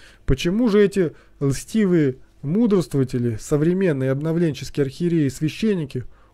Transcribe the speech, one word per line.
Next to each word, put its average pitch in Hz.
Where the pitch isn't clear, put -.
Почему 190
же 208
эти 196
льстивые 151
мудрствователи, 143
современные 156
обновленческие 147
архиереи 165
и 131
священники 156